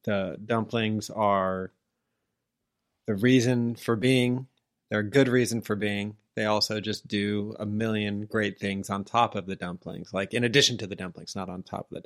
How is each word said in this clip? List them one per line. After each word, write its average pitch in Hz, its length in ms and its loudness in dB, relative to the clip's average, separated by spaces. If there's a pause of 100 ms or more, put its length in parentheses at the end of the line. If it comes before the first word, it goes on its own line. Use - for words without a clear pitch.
the 95 400 -2
dumplings 110 640 -2
are 95 640 0 (1300)
the 110 80 0
reason 120 600 4
for 117 220 -2
being. 127 500 2 (440)
They're 107 100 2
a - 20 -2
good 127 260 6
reason 117 340 2
for 107 120 -2
being. 104 420 -2 (180)
They 110 120 -2
also 107 340 0
just 104 280 -6
do 104 500 -2
a 104 80 -6
million 104 580 -2
great 104 340 -2
things 98 300 -4
on 98 160 -4
top 117 300 2
of 98 100 -4
the 95 120 -6
dumplings, 87 580 -10
like, 95 180 -2
in 120 120 0
addition 120 340 2
to 107 80 -8
the 95 100 -8
dumplings, 90 400 -12
not 92 140 -6
on 90 120 -10
top - 280 -10
of - 40 -12
the - 120 -10